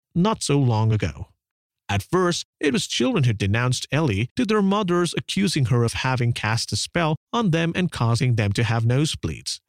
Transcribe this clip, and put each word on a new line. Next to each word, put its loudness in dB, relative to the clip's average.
not 0
so 0
long 2
ago. -2
At -2
first, 0
it 0
was -2
children 0
who 2
denounced 0
Ellie 0
to 0
their 2
mothers, 0
accusing -2
her 2
of 0
having 0
cast -2
a -4
spell -2
on 0
them 0
and -2
causing 2
them 0
to 0
have 0
nosebleeds. -2